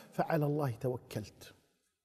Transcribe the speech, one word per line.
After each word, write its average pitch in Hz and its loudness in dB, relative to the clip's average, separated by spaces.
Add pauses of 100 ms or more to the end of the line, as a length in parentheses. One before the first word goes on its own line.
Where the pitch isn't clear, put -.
(100)
فعلى 165 2
الله 147 2
توكلت - -4 (500)